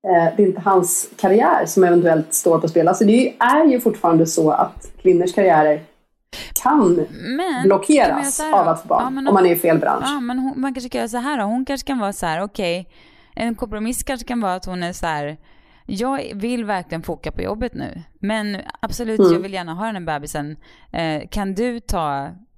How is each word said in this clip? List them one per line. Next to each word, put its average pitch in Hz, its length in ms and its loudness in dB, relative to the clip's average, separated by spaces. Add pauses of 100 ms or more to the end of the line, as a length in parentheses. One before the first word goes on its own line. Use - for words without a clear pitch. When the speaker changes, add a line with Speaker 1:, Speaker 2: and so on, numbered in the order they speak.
Speaker 1:
eh, 165 280 2
det 214 60 4
är 196 40 6
inte 180 140 -2
hans 185 560 0
karriär 196 500 4
som 185 180 4
eventuellt 170 500 4
står 165 240 2
på 165 100 0
spel. 165 200 4
Alltså, 190 160 2
det 208 80 6
är 254 120 6
ju, - 140 -2
är 277 340 4
ju 247 80 2
fortfarande 165 460 2
så 156 240 2
att - 400 -2 (120)
kvinnors 180 320 4
karriärer 156 480 4 (800)
kan 190 440 4 (300)
Speaker 2:
Men, 339 280 -4
Speaker 1:
blockeras 196 420 4
Speaker 2:
kan - 80 0
man - 80 -2
göra 180 80 -2
så - 120 -6
här 311 160 -2
Speaker 1:
av 175 60 4
Speaker 2:
då? 165 60 2
Speaker 1:
att 165 120 -2
få - 60 -20
barn, - 160 2
Speaker 2:
Ja, 262 60 -4
men 262 180 -4
Speaker 1:
om 202 60 4
man 190 80 4
Speaker 2:
hon 180 100 4
Speaker 1:
är - 20 2
i 170 40 -2
fel 165 200 2
bransch. 143 280 -2
Speaker 2:
Ja, 285 140 -2
men 247 180 -4
hon, 262 220 -4
man 269 140 -4
kanske 254 140 -10
kan 254 100 -6
göra 233 100 -4
så 233 100 -8
här 269 200 -4
då. 202 60 -2
Hon 240 200 -2
kanske 277 220 -6
kan 269 120 -4
vara 202 140 -2
så 190 140 -6
här, 165 160 -4
okej, 185 460 -4 (480)
en 233 180 -4
kompromiss 214 480 -6
kanske 247 260 -6
kan 240 120 -4
vara 185 140 -2
att 185 100 -10
hon 180 180 -6
är 175 100 -6
så 175 140 -8
här, 151 300 -6 (540)
Jag 254 440 -4
vill 233 300 -4
verkligen 180 380 -6
foka 156 300 -8
på - 100 -8
jobbet 214 320 -6
nu, - 280 -10 (180)
men 208 360 -4 (240)
absolut, 220 400 -4
Speaker 1:
Mm. 180 120 8
Speaker 2:
jag 175 80 2
vill 196 120 -10
gärna 175 220 -8
ha 202 120 -6
den 220 80 -6
här 185 80 -10
bebisen. 151 540 -8 (360)
Eh, 160 380 -4
kan 196 240 -4
du 233 260 -2
ta 147 480 -4 (280)